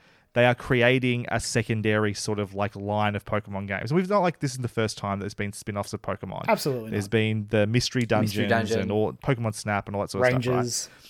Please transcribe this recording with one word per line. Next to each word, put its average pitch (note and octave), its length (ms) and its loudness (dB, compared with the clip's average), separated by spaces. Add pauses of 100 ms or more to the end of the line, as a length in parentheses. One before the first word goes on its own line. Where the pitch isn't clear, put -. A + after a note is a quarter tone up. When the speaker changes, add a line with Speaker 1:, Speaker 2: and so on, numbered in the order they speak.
(320)
Speaker 1:
They A#2+ 140 4
are B2 80 4
creating B2 720 2
a A#2 120 -2
secondary G#2+ 720 0
sort G#2+ 240 -4
of, G2 160 -4
like, G2+ 220 -4
line G#2 400 0
of - 80 -8
Pokemon G2+ 420 -4
games. G2+ 260 -4
We've F3+ 160 2
not, G#3 120 2
like, F3 180 0
this C3+ 140 -4
is C3 60 -10
the A#2+ 100 -4
first - 280 -2
time G2 220 -4
that G2 60 -8
there's G#2 100 -8
been G#2 180 -6
spin-offs G2+ 400 -8
of G2+ 100 -8
Pokemon. F#2+ 440 -8
Speaker 2:
Absolutely B2 440 0
Speaker 1:
There's G#2 160 0
Speaker 2:
not. G2 40 -12
Speaker 1:
been A2 400 2
the G#2 160 6
Mystery A#2+ 360 2
Speaker 3:
Mystery A2+ 40 0
Speaker 1:
Dungeons G#2+ 440 2
Speaker 3:
Dungeon. A2+ 300 2
Speaker 1:
and F#2+ 120 -2
all G#2+ 200 2
Pokemon A#2 420 -2
Snap G2+ 340 -2
and G2+ 80 -4
all G2+ 60 0
that F2+ 80 -4
sort G2+ 180 2
of B2 40 2
Speaker 2:
Rangers. B2 420 0
Speaker 1:
stuff, - 180 -6 (180)